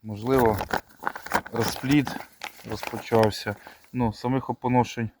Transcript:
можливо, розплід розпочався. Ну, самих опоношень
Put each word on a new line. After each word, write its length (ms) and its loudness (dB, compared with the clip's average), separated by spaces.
можливо, 560 2
розплід 580 0
розпочався. 840 0
Ну, 200 0
самих 380 -2
опоношень 600 0